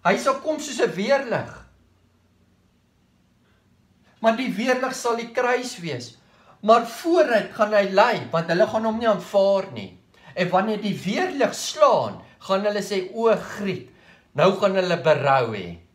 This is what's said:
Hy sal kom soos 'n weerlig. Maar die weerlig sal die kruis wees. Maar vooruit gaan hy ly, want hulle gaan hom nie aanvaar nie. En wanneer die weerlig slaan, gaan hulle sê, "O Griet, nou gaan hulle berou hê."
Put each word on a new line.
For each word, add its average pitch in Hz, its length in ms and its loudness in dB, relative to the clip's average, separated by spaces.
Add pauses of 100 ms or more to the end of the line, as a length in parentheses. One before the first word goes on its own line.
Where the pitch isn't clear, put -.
Hy 196 120 4
sal 269 220 -2
kom 302 200 -4
soos 247 200 -10
'n 190 140 2
weerlig. 226 720 -2 (2500)
Maar 226 160 4
die 240 160 -4
weerlig 254 420 0
sal 233 220 -2
die 226 140 -8
kruis 247 480 -2
wees. 156 380 -10 (440)
Maar 233 240 6
vooruit 302 680 2
gaan 214 200 0
hy 202 180 4
ly, 202 400 2
want 165 160 -2
hulle 170 200 2
gaan 220 180 -4
hom 220 140 -2
nie 233 100 0
aanvaar 196 640 0
nie. 101 240 -14 (380)
En 180 140 -2
wanneer 202 320 0
die 196 140 -4
weerlig 285 580 -2
slaan, 151 680 0 (180)
gaan 190 220 -2
hulle 208 200 -2
sê, 190 320 -4
"O 226 220 2
Griet, - 540 -8 (440)
nou 185 260 4
gaan 190 160 2
hulle 180 220 0
berou 135 580 2
hê." 87 220 -10 (180)